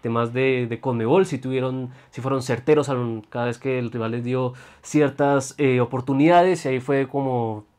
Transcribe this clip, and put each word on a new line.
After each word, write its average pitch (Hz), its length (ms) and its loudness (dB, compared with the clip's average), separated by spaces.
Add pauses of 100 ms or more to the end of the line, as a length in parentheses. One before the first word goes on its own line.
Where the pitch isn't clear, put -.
de 120 60 -4
más 117 240 -2
de, 127 340 0
de 113 140 -6
conmebol, 127 440 2
sí 143 120 -6
tuvieron, 131 540 -4 (200)
sí - 100 -14
fueron 135 200 -2
certeros 135 480 0
al, 120 400 -4
cada 120 160 -4
vez 120 120 -4
que 131 220 -4
el 120 100 -4
rival 113 220 -4
les 120 140 -6
dio 127 280 -2 (280)
ciertas, 143 760 0
eh, 131 220 2
oportunidades, 147 880 4
y 143 40 -2
ahí 131 120 0
fue 135 260 0
como 123 560 -2 (160)